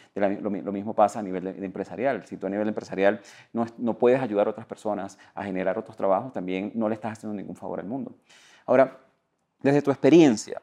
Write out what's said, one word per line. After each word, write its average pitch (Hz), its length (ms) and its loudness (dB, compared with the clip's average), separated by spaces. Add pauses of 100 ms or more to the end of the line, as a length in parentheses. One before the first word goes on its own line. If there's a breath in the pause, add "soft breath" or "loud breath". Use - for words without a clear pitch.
(120)
De 98 80 -6
la 101 80 2
mi-, 98 120 -4
lo 101 100 -4
mi-, 98 100 -4
lo 98 120 -8
mismo 101 200 -8
pasa 107 280 2
a - 20 -8
nivel 92 220 -6
de, 95 80 -6
de 98 120 -10
empresarial. 95 600 -6
Si 95 100 -14
tú 95 120 -8
a - 20 -4
nivel 104 160 -2
empresarial 107 540 0 (320 loud breath)
no 117 100 -2
es-, 113 160 -8
no 113 180 -2
puedes 123 240 4
ayudar 104 280 0
a - 20 -2
otras 113 160 -10
personas 101 520 -8 (180 loud breath)
a 92 80 -8
generar 92 340 -2
otros - 180 -12
trabajos, 98 360 0
también 92 420 -6
no 113 140 -2
le 113 80 -2
estás 113 160 -8
haciendo 107 240 -10
ningún 95 180 -12
favor 95 240 -10
al 90 80 -10
mundo. 117 300 -10 (500 soft breath)
Ahora, 127 320 2 (600)
desde 143 220 2
tu 143 100 0
experiencia 135 720 6